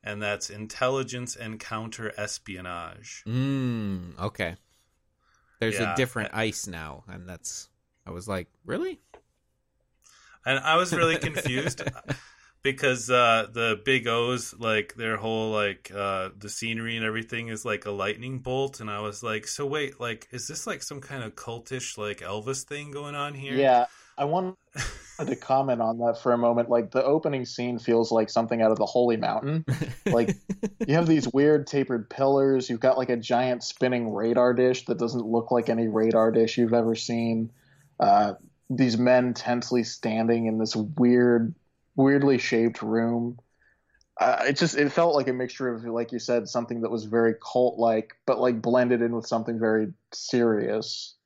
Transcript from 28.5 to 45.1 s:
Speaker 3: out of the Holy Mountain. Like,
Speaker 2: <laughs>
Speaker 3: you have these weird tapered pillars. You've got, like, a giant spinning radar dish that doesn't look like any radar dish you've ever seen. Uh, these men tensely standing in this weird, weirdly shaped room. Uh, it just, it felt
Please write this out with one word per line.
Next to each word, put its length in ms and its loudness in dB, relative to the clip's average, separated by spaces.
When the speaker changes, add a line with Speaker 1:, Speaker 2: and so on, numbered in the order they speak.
Speaker 3:
out 100 6
of 60 2
the 80 2
Holy 300 2
Mountain. 500 -2
Like, 260 2
Speaker 2:
<laughs> 380 -6
Speaker 3:
you 80 2
have 120 4
these 220 4
weird 380 4
tapered 440 -2
pillars. 600 2
You've 100 -2
got, 180 4
like, 120 -2
a 60 2
giant 480 0
spinning 480 0
radar 420 4
dish 320 2
that 120 -2
doesn't 280 -2
look 240 0
like 180 2
any 200 2
radar 440 4
dish 260 4
you've 160 4
ever 200 4
seen. 580 -2
Uh, 340 4
these 280 2
men 360 4
tensely 500 -2
standing 640 0
in 120 0
this 160 -2
weird, 800 4
weirdly 420 4
shaped 440 0
room. 560 -2
Uh, 280 2
it 80 2
just, 200 2
it 140 4
felt 240 4